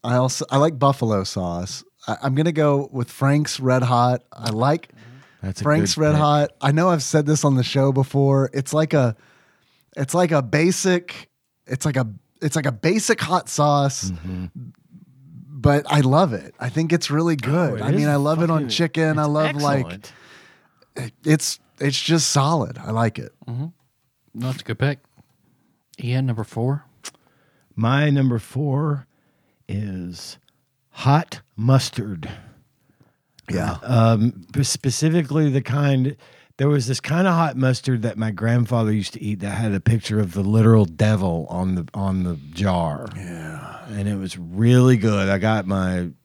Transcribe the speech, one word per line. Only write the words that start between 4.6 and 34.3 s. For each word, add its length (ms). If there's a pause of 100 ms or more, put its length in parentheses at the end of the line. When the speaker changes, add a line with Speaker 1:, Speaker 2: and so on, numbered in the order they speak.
Speaker 2:
That's 180
a 40
Speaker 1:
Frank's 300
Speaker 2:
good 80
Speaker 1:
Red 100
Speaker 2:
pick. 80
Speaker 1:
Hot. 300 (100)
I 120
know 180
I've 120
said 240
this 180
on 100
the 100
show 280
before. 600
It's 200
like 220
a, 220 (800)
it's 180
like 180
a 100
basic, 880 (360)
it's 180
like 120
a, 100 (340)
it's 160
like 100
a 60
basic 480
hot 280
sauce, 640
Speaker 2:
Mm-hmm. 360 (1000)
Speaker 1:
but 400
I 120
love 320
it. 260
I 100
think 240
it's 180
really 260
good. 360
Speaker 2:
Oh, 40
it 60
Speaker 1:
I 100
mean, 80
Speaker 2:
is 80
Speaker 1:
I 80
love 260
it 80
on 120
Speaker 2:
fucking, 80
Speaker 1:
chicken. 480
I 60
Speaker 2:
it's 80
Speaker 1:
love, 240
like, 300
Speaker 2:
excellent. 260 (840)
Speaker 1:
it, 160 (120)
it's, 360 (180)
it's 220
just 320
solid. 460
I 120
like 300
it. 120 (140)
Speaker 3:
Mm-hmm. 200 (680)
No, 140
that's 140
a 20
good 160
pick. 180 (1040)
Ian, 240
number 180
four. 400 (920)
Speaker 2:
My 340
number 300
four 680 (600)
is 720 (520)
hot 500 (160)
mustard. 720 (1200)
Speaker 1:
Yeah. 320
Speaker 2:
Um, 680